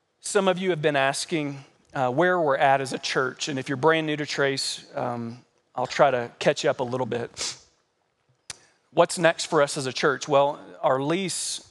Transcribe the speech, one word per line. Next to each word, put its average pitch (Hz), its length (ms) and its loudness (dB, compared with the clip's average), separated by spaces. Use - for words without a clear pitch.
some 196 260 0
of 185 140 2
you 190 100 0
have 160 100 0
been 151 140 2
asking, 139 720 -2
uh, 135 160 0
where 175 320 2
we're 147 160 2
at 139 240 4
as 131 120 -6
a 156 80 -6
church. - 480 -4
And 139 100 -4
if 127 100 -8
you're 139 80 -2
brand 156 300 4
new 151 100 -2
to 147 100 -6
Trace, - 680 -2
um, 120 500 -6
I'll 127 140 -4
try 143 240 4
to 120 260 -2
catch - 240 0
you 151 80 0
up - 80 -2
a 131 60 -2
little 127 200 -4
bit. - 520 -8
What's 170 260 2
next - 280 2
for 160 140 2
us 143 160 2
as 135 100 -4
a 123 60 -4
church? 135 360 -2
Well, 143 320 2
our 139 200 2
lease, 170 680 -4